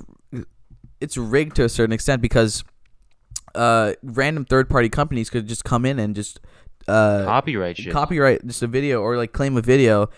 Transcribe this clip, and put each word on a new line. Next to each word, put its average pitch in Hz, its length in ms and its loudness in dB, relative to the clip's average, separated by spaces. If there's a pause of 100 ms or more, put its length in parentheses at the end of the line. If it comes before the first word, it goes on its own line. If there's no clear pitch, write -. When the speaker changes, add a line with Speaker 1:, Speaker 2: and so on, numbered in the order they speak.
(1000)
Speaker 1:
it's 147 180 -10
rigged 135 400 -2
to 131 80 4
a 117 40 0
certain 113 240 0
extent 127 300 -2
because, 113 400 0 (880)
uh, 113 480 2
random 135 440 -4
third 131 240 2
party 120 200 2
companies 139 400 -2
could 110 180 -4
just 113 160 -8
come 123 220 0
in 135 140 -2
and 104 160 -2
just, - 240 -10 (480)
uh, 104 380 4
Speaker 2:
Copyright 107 520 -2
shit. 98 160 -10
Speaker 1:
copyright 143 540 2
just 117 160 -8
a 120 40 -2
video 127 340 -2
or, 117 140 -2
like, 117 160 -4
claim 139 260 -2
a 113 40 0
video 113 560 4